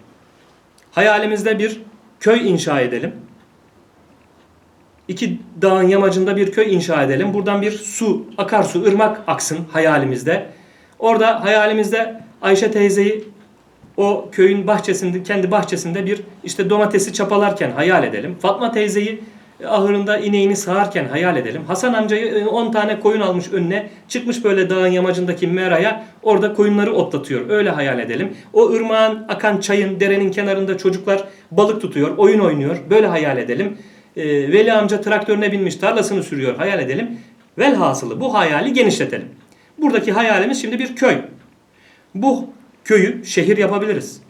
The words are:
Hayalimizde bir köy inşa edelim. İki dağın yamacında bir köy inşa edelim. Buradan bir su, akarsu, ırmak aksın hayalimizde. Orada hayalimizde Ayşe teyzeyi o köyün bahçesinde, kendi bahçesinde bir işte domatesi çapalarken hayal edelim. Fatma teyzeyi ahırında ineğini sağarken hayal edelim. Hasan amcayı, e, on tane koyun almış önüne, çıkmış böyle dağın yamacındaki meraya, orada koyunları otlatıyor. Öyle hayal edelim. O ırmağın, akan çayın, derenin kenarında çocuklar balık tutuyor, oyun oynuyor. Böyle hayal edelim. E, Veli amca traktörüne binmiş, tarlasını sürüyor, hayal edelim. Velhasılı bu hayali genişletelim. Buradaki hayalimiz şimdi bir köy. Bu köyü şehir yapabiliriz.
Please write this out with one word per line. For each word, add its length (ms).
Hayalimizde 680
bir 220
köy 300
inşa 300
edelim. 320
İki 280
dağın 260
yamacında 480
bir 160
köy 220
inşa 280
edelim. 320
Buradan 280
bir 100
su, 540
akarsu, 460
ırmak 420
aksın 320
hayalimizde. 760
Orada 460
hayalimizde 760
Ayşe 280
teyzeyi 540
o 360
köyün 340
bahçesinde, 560
kendi 280
bahçesinde 560
bir 140
işte 260
domatesi 420
çapalarken 580
hayal 340
edelim. 360
Fatma 320
teyzeyi 480
ahırında 520
ineğini 380
sağarken 520
hayal 280
edelim. 300
Hasan 280
amcayı, 320
e, 200
on 260
tane 280
koyun 200
almış 320
önüne, 360
çıkmış 360
böyle 260
dağın 160
yamacındaki 600
meraya, 580
orada 320
koyunları 380
otlatıyor. 560
Öyle 220
hayal 280
edelim. 380
O 180
ırmağın, 580
akan 320
çayın, 400
derenin 300
kenarında 480
çocuklar 460
balık 300
tutuyor, 380
oyun 220
oynuyor. 360
Böyle 160
hayal 320
edelim. 400
E, 80
Veli 200
amca 280
traktörüne 520
binmiş, 240
tarlasını 460
sürüyor, 340
hayal 240
edelim. 380
Velhasılı 640
bu 140
hayali 380
genişletelim. 560
Buradaki 340
hayalimiz 480
şimdi 180
bir 180
köy. 200
Bu 340
köyü 400
şehir 320
yapabiliriz. 720